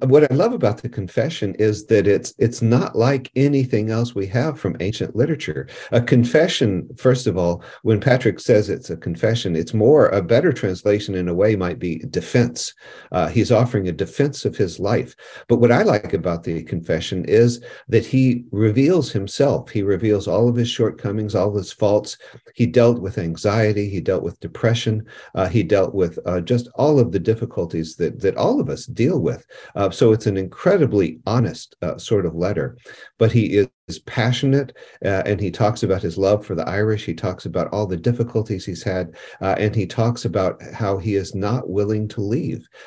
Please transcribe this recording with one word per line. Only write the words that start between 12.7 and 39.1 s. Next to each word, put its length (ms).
Uh, 160
he's 240
offering 380
a 20
defense 540
of 100
his 240
life. 340
But 80
what 120
I 140
like 300
about 320
the 180
confession 640
is 360
that 160
he 480
reveals 580
himself. 580
He 140
reveals 460
all 180
of 80
his 140
shortcomings, 680
all 180
his 200
faults. 440
He 120
dealt 340
with 160
anxiety. 720
He 100
dealt 240
with 160
depression. 640
Uh, 140
he 120
dealt 320
with, 320
uh, 140
just 360
all 240
of 120
the 80
difficulties 800
that, 240
that 160
all 240
of 80
us 160
deal 340
with. 260
Uh, 140
so 220
it's 160
an 100
incredibly 880
honest, 560
uh, 160
sort 300
of 80
letter, 420
but 140
he 360
is 180
passionate, 720
uh, 220
and 140
he 100
talks 320
about 220
his 120
love 300
for 80
the 160
Irish. 360
He 100
talks 320
about 260
all 140
the 100
difficulties 640
he's 200
had, 320